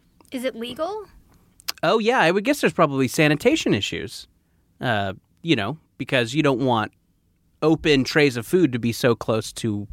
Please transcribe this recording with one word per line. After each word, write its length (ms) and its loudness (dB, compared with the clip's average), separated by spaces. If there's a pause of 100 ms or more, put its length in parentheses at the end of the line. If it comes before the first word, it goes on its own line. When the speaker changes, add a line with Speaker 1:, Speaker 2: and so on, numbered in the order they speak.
(320)
Speaker 1:
Is 120 -8
it 120 -6
legal? 500 -10 (760)
Speaker 2:
Oh, 160 2
yeah. 220 0
I 120 4
would 120 0
guess 180 0
there's 120 0
probably 340 2
sanitation 680 2
issues, 540 -6 (520)
uh, 340 -2 (280)
you 140 2
know, 220 -4 (200)
because 380 -2
you 80 2
don't 160 2
want 320 0 (720)
open 400 4
trays 340 2
of 80 -6
food 260 2
to 60 -4
be 140 -2
so 240 2
close 360 -2
to 420 -6